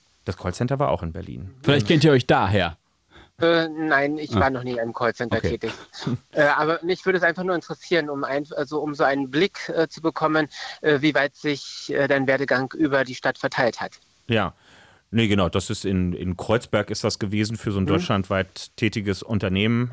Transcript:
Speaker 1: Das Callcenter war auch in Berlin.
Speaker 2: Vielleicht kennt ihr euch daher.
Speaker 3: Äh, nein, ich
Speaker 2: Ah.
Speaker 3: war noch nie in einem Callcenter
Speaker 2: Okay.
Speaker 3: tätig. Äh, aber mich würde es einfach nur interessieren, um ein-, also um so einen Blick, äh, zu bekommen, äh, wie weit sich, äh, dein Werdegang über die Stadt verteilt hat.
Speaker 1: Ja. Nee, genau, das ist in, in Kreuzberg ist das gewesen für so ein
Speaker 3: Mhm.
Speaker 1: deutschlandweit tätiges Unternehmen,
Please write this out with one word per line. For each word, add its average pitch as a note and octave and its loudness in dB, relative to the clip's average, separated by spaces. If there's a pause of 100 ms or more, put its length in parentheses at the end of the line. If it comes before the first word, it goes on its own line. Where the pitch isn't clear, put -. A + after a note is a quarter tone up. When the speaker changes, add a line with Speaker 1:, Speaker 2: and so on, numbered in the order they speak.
(260)
Speaker 1:
Das F#2+ -4
Callcenter B2 -4
war C#3 2
auch E2 0
in E2+ -6
Berlin. F2 -12 (100)
Speaker 2:
Vielleicht C#3 4
kennt D#3 4
ihr D#3+ 8
euch C3 6
daher. G2 2 (640)
Speaker 3:
Äh, E3 4
nein, D3+ 0
ich C#3+ -8
Speaker 2:
Ah. - 4
Speaker 3:
war C3+ 4
noch B2+ -4
nie B2 -4
in A#2+ -2
einem A#2 -4
Callcenter A#2 -2
Speaker 2:
Okay. G#2+ -2 (100)
Speaker 3:
tätig. A2+ -6 (580)
Äh, D#3 0
aber D3+ 2
mich E3+ -4
würde F#3 2
es E3+ 2
einfach E3+ 0
nur F#3 -2
interessieren, D#3+ -2
um C#3+ -4
ein-, C#3 -4 (100)
also D3 -4
um D3+ -6
so D3+ 2
einen C#3 0
Blick, D#3+ -2
äh, E3 0
zu - -16
bekommen, D#3 0 (340)
äh, D3 2
wie D3+ 2
weit C#3 0
sich, - -6
äh, C3+ 0
dein C#3 2
Werdegang C3 0
über C#3 2
die B2+ -4
Stadt - -2
verteilt C3 -2
hat. F#2+ -6 (360)
Speaker 1:
Ja. G#2 0 (600)
Nee, A2+ 4
genau, G2 4
das F#2 0
ist G#2 -6
in, F2+ 2
in F2+ -4
Kreuzberg A2 0
ist G#2 -4
das G#2+ -2
gewesen G#2+ -2
für A2 -4
so G2 0
ein G2 2
Speaker 3:
Mhm. F#2+ 2
Speaker 1:
deutschlandweit G2 -2
tätiges G#2 -2
Unternehmen, A2 0